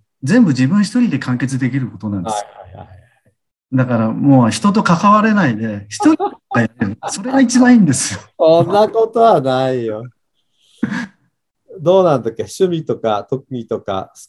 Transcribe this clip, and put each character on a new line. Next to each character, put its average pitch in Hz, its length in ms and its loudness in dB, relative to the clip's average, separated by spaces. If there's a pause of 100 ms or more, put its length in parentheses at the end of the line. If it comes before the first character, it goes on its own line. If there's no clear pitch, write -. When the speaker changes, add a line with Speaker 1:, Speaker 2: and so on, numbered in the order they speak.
(220)
Speaker 1:
全 202 220 2
部 180 60 2
自 127 180 0
分 202 160 2
一 247 160 -2
人 233 100 0
で 147 80 -4
完 123 200 -4
結 135 200 -4
で 123 140 -2
き 139 80 -4
る 117 100 -6
こ 101 80 -18
と 104 120 -10
な 101 100 -4
ん 87 40 -8
で 110 60 -8
す 110 40 -4
よ。 104 140 -8 (140)
Speaker 2:
は 92 80 -20
い 90 60 -20
は 92 80 -18
い - 40 -20
は - 60 -20
い。 92 40 -20 (760)
Speaker 1:
だ 127 120 2
か 123 120 -2
ら 113 140 0
も 131 360 4
う 110 40 0
人 202 220 0
と 214 100 0
関 190 300 2
わ 214 80 4
れ 220 120 2
な 190 140 2
い 113 80 -2
で、 104 320 -8
一 - 260 0
人 330 80 -4 (280)
が - 120 -2
や - 160 -2
れ 208 100 -4
る。 196 160 -8
<laughs> - 40 -8
そ - 160 -10
れ 254 80 -8
が 269 80 0
一 247 180 2
番 247 180 6
い - 20 6
い - 20 6
ん 190 60 4
で 139 80 2
す - 220 -6
よ。 - 40 -12 (180)
Speaker 2:
そ 165 260 4
ん 170 40 -2
な 202 220 2
こ 226 180 0
と 226 140 -2
は 214 180 4
な 131 320 -2
い 123 140 -4
よ。 107 180 -6 (1800)
ど 180 220 4
う - 20 4
な 156 140 2
ん 117 40 -4
だ 110 100 -6
っ - 40 -12
け？ - 80 -6
趣 - 240 -2
味 165 180 -4
と 113 140 -6
か、 104 300 -4
特 131 200 -6
技 120 180 -10
と 110 140 -6
か、 95 320 -8
好 - 160 -20